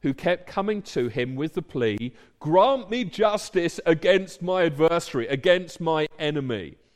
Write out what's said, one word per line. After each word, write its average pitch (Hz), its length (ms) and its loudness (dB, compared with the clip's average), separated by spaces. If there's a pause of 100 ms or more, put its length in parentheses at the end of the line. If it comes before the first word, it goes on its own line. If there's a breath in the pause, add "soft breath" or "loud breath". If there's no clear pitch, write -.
who 139 120 0
kept 180 320 -2
coming 202 360 -4
to 123 260 -2
him 123 260 -4
with 151 200 -6
the 185 80 -4
plea, 117 500 -2 (260 loud breath)
'Grant 202 520 4
me 240 140 -2
justice 185 840 -2
against 185 560 2
my 180 220 2
adversary, 160 640 0
against 175 540 0
my 160 260 0 (120)
enemy.' 131 580 -4 (180)